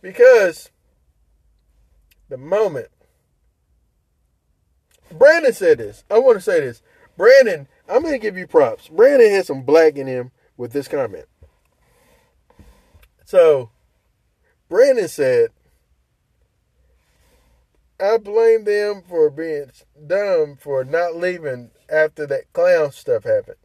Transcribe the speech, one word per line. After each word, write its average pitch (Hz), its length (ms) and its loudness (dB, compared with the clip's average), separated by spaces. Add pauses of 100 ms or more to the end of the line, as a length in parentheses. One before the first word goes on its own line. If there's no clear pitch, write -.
Because 202 680 2 (1600)
the 127 100 -16
moment 165 500 -4 (2250)
Brandon 277 400 2
said 165 260 0
this. 104 320 -16
I 208 80 2
wanna 240 220 2
say 185 200 -2
this. 127 220 -10 (340)
Brandon, 208 500 4 (220)
I'm 233 140 -2
gonna 311 160 -6
give 208 180 -8
you 185 100 -14
props. 131 420 -2
Brandon 233 420 4
had 196 160 -2
some 135 160 -10
black 151 340 2
in 139 100 -10
him 127 240 -10 (260)
with 120 160 -14
this 139 160 -8
comment. 113 380 -8 (2000)
So, 151 460 2 (1000)
Brandon 233 400 2
said, 127 420 0 (2500)
"I 214 200 0
blame 220 460 0
them 208 380 -4
for 170 280 -2
being 143 420 -10 (340)
dumb 170 500 -2
for 135 280 -6
not 165 320 -4
leaving 156 540 -8 (180)
after 156 380 -2
that 139 260 -8
clown 170 400 0
stuff 117 320 -6
happened." 107 400 -4